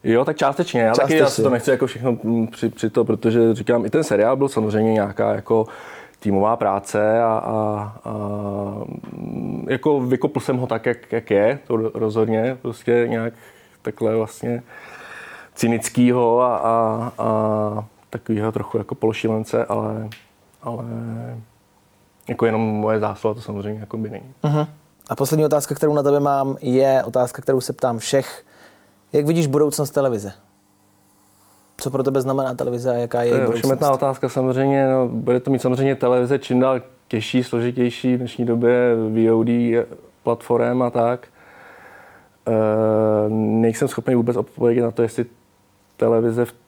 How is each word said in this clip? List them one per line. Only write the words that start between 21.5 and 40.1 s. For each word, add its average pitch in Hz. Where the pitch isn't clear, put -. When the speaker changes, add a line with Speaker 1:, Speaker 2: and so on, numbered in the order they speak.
Speaker 1:
jako 117
jenom 113
moje 107
zásluha 107
to 113
samozřejmě 104
jako 107
by 107
není. 107
Speaker 2:
Mhm. 151
A 117
poslední 156
otázka, 147
kterou 151
na 143
tebe 143
mám, 139
je 131
otázka, 123
kterou 131
se -
ptám 120
všech. -
Jak 147
vidíš 165
budoucnost 143
televize? 113
Co 131
pro 131
tebe 135
znamená 135
televize 123
a -
jaká 120
je 120
Speaker 1:
To 120
Speaker 2:
její -
Speaker 1:
je -
Speaker 2:
budoucnost? 117
Speaker 1:
ošemetná 135
otázka 135
samozřejmě, 135
no, 131
bude 120
to 135
mít 127
samozřejmě 131
televize 127
čím 127
dál 131
těžší, 123
složitější. 123
V -
dnešní 120
době 120
V 113
O 113
D 117